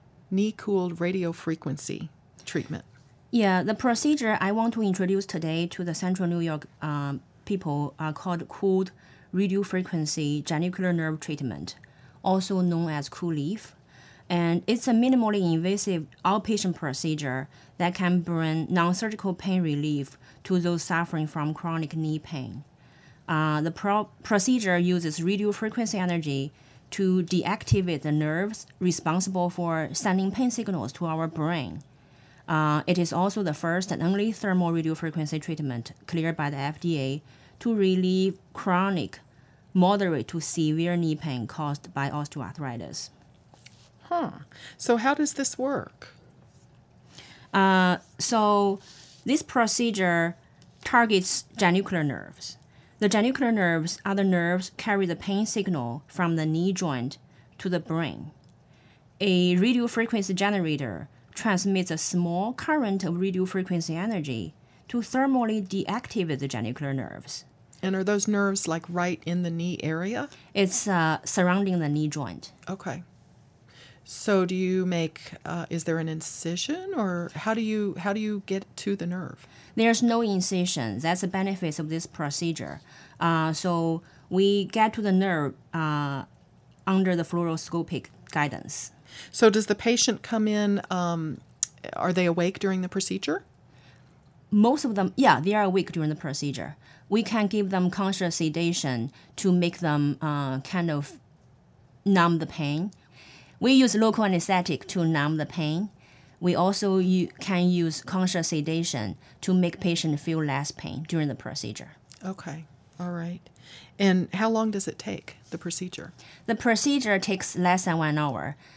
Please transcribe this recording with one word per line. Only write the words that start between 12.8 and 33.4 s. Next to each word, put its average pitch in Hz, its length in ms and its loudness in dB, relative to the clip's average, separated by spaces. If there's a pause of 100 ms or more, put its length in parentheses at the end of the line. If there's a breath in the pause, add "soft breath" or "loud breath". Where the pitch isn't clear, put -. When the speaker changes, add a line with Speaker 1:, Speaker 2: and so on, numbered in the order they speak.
Speaker 2:
as 147 200 -4
CoolLeaf. 165 640 -4 (560 loud breath)
And 170 380 2
it's 240 200 0
a 247 60 4
minimally 220 600 4
invasive 180 520 0 (180)
outpatient 196 520 0
procedure 143 720 -4 (320 loud breath)
that 180 160 0
can 180 260 2
bring 160 480 0
non-surgical 180 640 0
pain 185 300 0
relief 147 540 -2 (260 loud breath)
to 185 160 0
those 170 240 0
suffering 165 420 -2
from 151 280 -4
chronic 165 420 -4
knee 156 240 -2
pain. 127 440 -10 (640 loud breath)
Uh, 156 340 2
the 165 100 -2
pro-, 202 380 0 (120)
procedure 202 560 2
uses 175 420 0
radiofrequency 208 800 -2
energy 156 520 -2 (400 loud breath)
to 185 320 2
deactivate 180 800 0
the 151 100 -2
nerves 156 540 -2 (140)
responsible 180 680 0
for 165 440 -2
sending 190 380 0
pain 254 180 0
signals 190 440 -4
to 175 120 -6
our 160 220 -2
brain. 156 560 -4 (640 soft breath)
Uh, 151 380 2
it 175 100 2
is 170 160 0
also 196 300 0